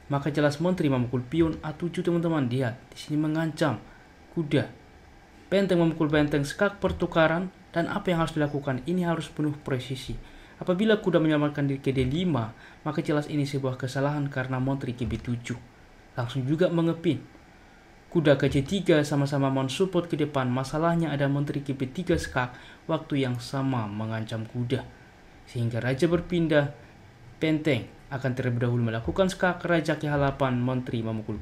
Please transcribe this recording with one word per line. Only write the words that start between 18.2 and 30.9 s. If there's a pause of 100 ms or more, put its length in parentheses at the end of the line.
ke
C
tiga
sama-sama
mensupport
ke
depan.
Masalahnya
ada
menteri
ke
B
tiga
skak, (340)
waktu
yang
sama
mengancam
kuda. (640)
Sehingga
raja
berpindah, (640)
benteng (240)
akan
terlebih
dahulu
melakukan
skak,
raja
ke
H
delapan,
menteri